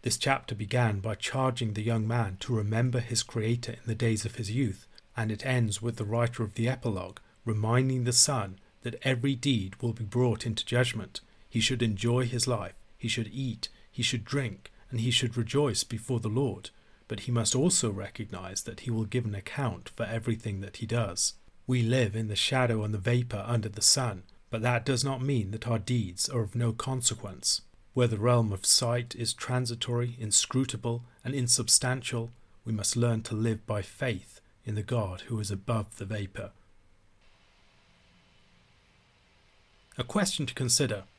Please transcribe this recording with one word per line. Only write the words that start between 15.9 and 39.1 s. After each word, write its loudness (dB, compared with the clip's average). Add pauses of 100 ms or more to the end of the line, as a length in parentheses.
the -2
Lord. -2 (360)
But -6
he -4
must 2
also 2
recognize -8
that -10
he -6
will 0
give -2
an -4
account -6
for -4
everything -2
that -10
he -6
does. 0 (340)
We 4
live 2
in -2
the -2
shadow 2
and -2
the -2
vapor 0
under 0
the -6
sun, 4 (260)
but -2
that 2
does 2
not -2
mean 2
that -6
our 2
deeds 0
are 0
of -4
no 2
consequence. -2 (320)
Where 6
the 0
realm 4
of -4
sight 2
is -2
transitory, -2
inscrutable, 0 (220)
and -4
insubstantial, 2 (320)
we -4
must -2
learn 2
to -6
live 0
by -2
faith -6 (260)
in -4
the -2
God -2
who -2
is -4
above -2
the -10
vapor. -6 (3500)